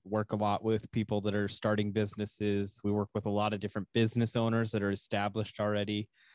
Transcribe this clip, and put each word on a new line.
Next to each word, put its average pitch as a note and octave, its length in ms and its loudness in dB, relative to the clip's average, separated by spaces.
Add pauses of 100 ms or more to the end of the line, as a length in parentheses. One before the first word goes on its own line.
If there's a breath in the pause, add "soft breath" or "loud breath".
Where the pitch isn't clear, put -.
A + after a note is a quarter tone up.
work G#2 280 -2
a - 20 0
lot G#2 280 2
with A2 280 0
people G#2+ 300 0
that G#2 120 -2
are G#2 140 2
starting G#2 440 0
businesses. G2+ 920 -2
We G2+ 80 2
work G#2 240 0
with G#2 100 -2
a G#2 60 -2
lot G#2 220 0
of G2+ 60 -4
different G2+ 340 -6
business A#2 420 2
owners A2+ 360 2
that G#2+ 120 0
are G2+ 80 2
established G2+ 680 -2
already. G#2 480 0 (280 loud breath)